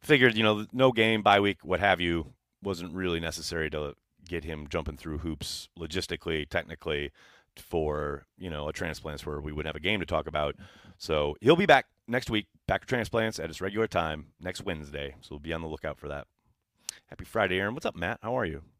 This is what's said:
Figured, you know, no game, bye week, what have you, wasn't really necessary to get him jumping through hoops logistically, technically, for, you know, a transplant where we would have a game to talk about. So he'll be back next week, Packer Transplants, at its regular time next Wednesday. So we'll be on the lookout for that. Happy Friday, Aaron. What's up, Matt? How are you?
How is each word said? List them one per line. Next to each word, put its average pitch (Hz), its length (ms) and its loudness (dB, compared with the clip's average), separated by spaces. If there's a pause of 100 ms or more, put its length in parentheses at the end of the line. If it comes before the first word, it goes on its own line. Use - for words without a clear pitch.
Figured, 127 340 8
you 110 80 4
know, 107 300 4
no 131 180 6
game, 110 300 4
bye 101 180 8
week, 101 240 2
what 90 160 0
have 92 220 4
you, 85 320 0 (280)
wasn't 87 320 -6
really 90 260 -2
necessary 82 500 -4
to 73 260 -6 (320)
get 85 160 -6
him 76 240 -8
jumping 76 300 -4
through 76 220 -6
hoops - 500 -8 (100)
logistically, 82 720 -4
technically, 76 600 -4 (440)
for, 73 720 -4 (120)
you 90 120 -10
know, 73 180 -8
a 78 60 -8
transplant 78 520 -8
where 73 140 -6
we 76 140 -8
would 76 120 -6
have 78 100 -6
a 76 40 -10
game 98 200 0
to 82 60 -2
talk 78 220 -2
about. 76 280 -2 (420)
So 76 440 0
he'll 135 140 8
be 190 100 2
back 143 220 8 (200)
next 123 220 -2
week, 107 180 -2 (200)
Packer 95 180 0
Transplants, 113 540 -2
at 82 100 -6
its 80 120 -10
regular 101 260 -2
time 80 400 -2 (120)
next 90 240 -8
Wednesday. 71 580 -6
So - 100 -20
we'll 73 80 -10
be 78 140 -6
on 82 80 -4
the 80 60 -8
lookout 76 300 -8
for 73 100 -14
that. 73 200 -10 (800)
Happy - 180 -16
Friday, 95 340 2
Aaron. 101 140 0
What's 151 120 -8
up, - 100 -4
Matt? 92 260 -2
How 117 160 -2
are 117 80 0
you? 76 160 -6 (180)